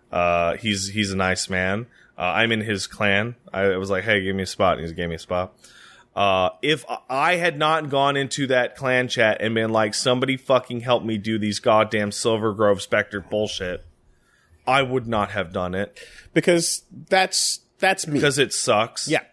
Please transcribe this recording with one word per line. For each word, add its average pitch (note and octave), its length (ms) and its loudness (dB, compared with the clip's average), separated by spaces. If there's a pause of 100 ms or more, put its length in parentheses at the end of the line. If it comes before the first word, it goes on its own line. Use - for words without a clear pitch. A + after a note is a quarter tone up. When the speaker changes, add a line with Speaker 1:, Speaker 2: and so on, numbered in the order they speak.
(120)
Speaker 1:
Uh, F2 460 0
he's, G2 320 -4
he's G2+ 220 -2
a F#2+ 40 -4
nice F#2 340 -2
man. F#2+ 380 -2 (300)
Uh, - 60 -10
I'm G#2 280 0
in A2 100 0
his G#2+ 240 -4
clan. G#2+ 500 0 (160)
I F#2+ 260 0
was F#2+ 120 -6
like, F#2 140 0
"Hey, G#2 180 2
give F#2+ 140 -2
me F#2+ 80 -2
a - 20 -2
spot." F2 320 2
And D#2 100 -8
he E2 60 -8
gave E2+ 160 -4
me E2 60 -6
a - 40 -14
spot. - 380 -4 (580)
Uh, F#2+ 340 2 (120)
if D3+ 240 -2 (240)
I D#3 280 0
had E3+ 200 -2
not D#3 320 0
gone C#3 260 2
into C#3 320 -2
that B2 280 2
clan B2+ 320 0
chat A2 340 2
and A2+ 140 -2
been A2+ 160 0
like, A2 240 2
"Somebody B2+ 420 0
fucking B2+ 440 0
help B2 220 0
me A2 140 -4
do A2 220 -2
these G#2 200 -2
goddamn G#2+ 520 4
Silver A2 420 0
Grove G2+ 300 4
Spectre G#2 380 -2
bullshit," G2 600 -4 (840)
I C3+ 160 4
would B2 240 -2
not G#2 240 -2
have F#2 200 -6
done F2+ 220 -4
it. G2 240 -6 (360)
Speaker 2:
Because E3+ 500 2 (260)
that's, - 520 0 (180)
that's F#3+ 280 0
me. D3 120 0
Speaker 1:
'Cause C#3+ 180 2
it B2+ 160 2
sucks. A2+ 540 0
Speaker 2:
Yeah. D3+ 140 0 (120)